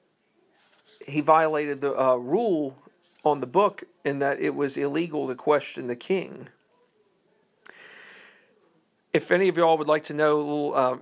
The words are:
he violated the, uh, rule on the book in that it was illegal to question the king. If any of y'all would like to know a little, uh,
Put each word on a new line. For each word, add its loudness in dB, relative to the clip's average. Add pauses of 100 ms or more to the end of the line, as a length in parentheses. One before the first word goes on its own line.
(1080)
he -2
violated 2
the, -2
uh, 4
rule -2 (460)
on 2
the -4
book 0 (220)
in -2
that 0
it -2
was -4
illegal -2
to -6
question -2
the -6
king. -6 (2750)
If -2
any 4
of 0
y'all 4
would -2
like 2
to -10
know 2
a 0
little, -2
uh, 2